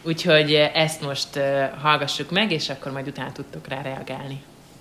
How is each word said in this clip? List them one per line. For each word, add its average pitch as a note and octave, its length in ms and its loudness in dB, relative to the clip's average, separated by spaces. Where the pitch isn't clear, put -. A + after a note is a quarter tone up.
úgyhogy, D#3+ 500 4
ö, D3+ 120 8
ezt D#3+ 280 2
most, C#3 340 -4
ö, C#3 260 2
hallgassuk C#3+ 480 0
meg, F#3+ 220 0
és D3+ 160 -2
akkor C#3 240 -8
majd C3+ 160 -6
utána C3+ 240 -8
tudtok - 360 -12
rá C3+ 140 -6
reagálni. C3+ 600 -8